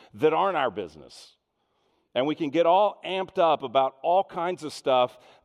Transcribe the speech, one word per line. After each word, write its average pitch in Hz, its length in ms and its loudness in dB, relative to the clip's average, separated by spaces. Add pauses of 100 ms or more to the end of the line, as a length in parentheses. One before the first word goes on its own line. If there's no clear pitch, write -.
(140)
that 143 200 2
aren't 175 240 0
our 131 140 0
business. 78 640 -14 (800)
And 127 120 0
we 151 80 -2
can 147 160 -4
get 165 160 2
all 190 360 2
amped 190 360 -6
up 165 240 2
about 131 400 0
all 180 200 2
kinds 175 400 -8
of 147 80 -12
stuff 127 460 0 (280)